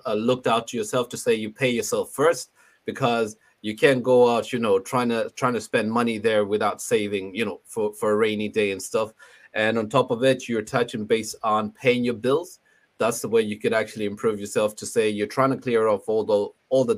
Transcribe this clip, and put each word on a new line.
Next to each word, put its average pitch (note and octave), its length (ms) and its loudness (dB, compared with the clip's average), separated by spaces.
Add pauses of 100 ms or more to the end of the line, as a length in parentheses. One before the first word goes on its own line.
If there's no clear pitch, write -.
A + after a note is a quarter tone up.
uh, A2+ 80 -2
looked B2 320 0
out A#2 220 0
to B2 80 -8
yourself A#2+ 340 -2
to A2+ 60 -10
say A#2 180 0
you G#2+ 160 -4
pay B2+ 200 -2
yourself A2 420 -2
first D#3 380 0 (340)
because A#2 520 -2 (260)
you G#2+ 140 -6
can't C3+ 260 4
go B2 340 6
out, A2 160 -4
you A#2+ 80 -2
know, G2+ 180 4
trying B2 300 -2
to, A2+ 260 -2
trying B2 200 0
to A2 60 -2
spend A2 300 -2
money A#2 280 0
there G#2+ 260 2
without G#2 360 -2
saving, G2+ 540 -2
you A2+ 100 -2
know, F#2 200 -8
for, G#2+ 300 -4
for G#2+ 180 0
a G#2+ 40 2
rainy G#2+ 320 0
day G#2 220 0
and F#2 120 -6
stuff. G#2+ 300 -4 (420)
And A2 220 0
on A2 120 -2
top B2+ 240 2
of A#2 100 -4
it, C3 260 0
you're A2+ 140 -2
touching A#2+ 420 -4
base A2 380 -2
on G#2+ 300 0
paying B2 320 0
your A#2+ 100 0
bills. C3+ 460 -2 (380)
That's - 220 0
the - 80 -6
way A2+ 140 4
you G#2 160 -4
could A2+ 160 4
actually A2 320 -2
improve G#2 340 -2
yourself G#2+ 360 0
to G#2 100 -10
say A2 240 2
you're G#2 160 -2
trying C3+ 240 0
to B2+ 80 -2
clear A2+ 300 0
off G2+ 200 0
all A2 160 0
the, G#2 240 2 (220)
all C3 140 4
the A#2 140 2